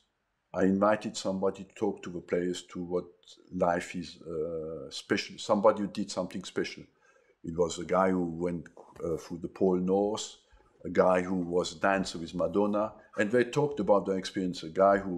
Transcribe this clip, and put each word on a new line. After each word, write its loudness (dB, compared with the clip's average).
I 2
invited 2
somebody -2
to -20
talk -2
to -10
the -8
players -2
to -8
what -2
life 0
is, -10
uh, -6
special. -4
Somebody 4
who -2
did -6
something -6
special. -6
It -8
was 0
a -8
guy 4
who 2
went, -4
uh, -2
through -10
the -10
Pole 2
North, 0
a -8
guy 6
who -2
was 0
a -14
dancer 2
with -8
Madonna, 0
and 2
they 4
talked -2
about 4
their 0
experience. -4
A -10
guy 6
who -4